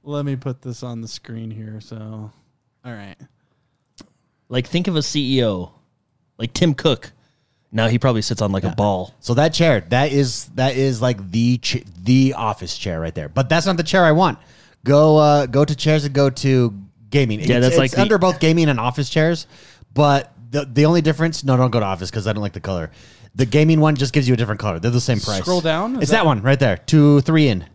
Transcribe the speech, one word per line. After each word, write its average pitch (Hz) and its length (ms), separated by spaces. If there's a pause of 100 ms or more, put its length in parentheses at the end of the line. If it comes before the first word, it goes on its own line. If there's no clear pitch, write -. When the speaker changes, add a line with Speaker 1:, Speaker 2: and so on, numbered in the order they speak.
Speaker 1:
Let 143 220
me 139 100
put 127 280
this 123 200
on 117 180
the 110 60
screen 113 440
here. 110 280
So, 110 520 (520)
all 123 80
right. 101 240 (1300)
Speaker 2:
Like, 123 180
think 180 200
of 180 80
a 151 60
C 135 380
E 120 60
O, 92 260 (680)
like - 160
Tim 170 200
Cook. - 380 (640)
Now 113 140
he 117 120
probably 117 220
sits 110 200
on, 101 100
like, 95 120
Speaker 3:
Yeah. 101 100
Speaker 2:
a - 20
ball. 98 460
Speaker 3:
So 120 140
that 156 180
chair, 139 360
that 135 220
is, 139 340 (100)
that 131 200
is, 131 260
like, 98 300
the 120 280
ch-, - 260 (180)
the 131 300
office 104 440
chair 85 220
right 82 160
there. 76 140
But 131 180
that's 160 180
not 190 120
the 165 60
chair 185 200
I 160 80
want. 165 280 (440)
Go, 151 340
uh, 147 280
go 139 180
to 147 100
chairs 151 300
and 143 100
go 139 160
to 127 440 (360)
gaming. 117 300
Speaker 2:
Yeah, 123 180
Speaker 3:
It's, 123 100
Speaker 2:
that's, 127 100
like, 131 80
Speaker 3:
it's 127 100
Speaker 2:
the 190 60
Speaker 3:
under 208 160
both 180 240
gaming 160 260
and 135 100
office 123 320
chairs. 160 380 (460)
But 143 400 (160)
the, - 160
the 135 200
only 170 160
difference, 160 440
no, 135 100
don't 127 160
go 120 80
to 104 60
office 92 260
'cause 104 160
I 107 60
don't 104 80
like 101 120
the 95 60
color. 87 320 (440)
The 131 100
gaming 156 340
one 151 160
just 127 160
gives 135 160
you 127 60
a 117 40
different 110 220
color. 98 200
They're 110 120
the 120 80
same 117 220
price. 101 180
Speaker 1:
Scroll 180 220
down. 170 340
Is 233 80
Speaker 3:
It's 147 80
Speaker 1:
that 226 60
Speaker 3:
that 202 80
one 123 160
right 131 180
there. 110 160
Two, 147 460
three 156 260
in. 95 160 (120)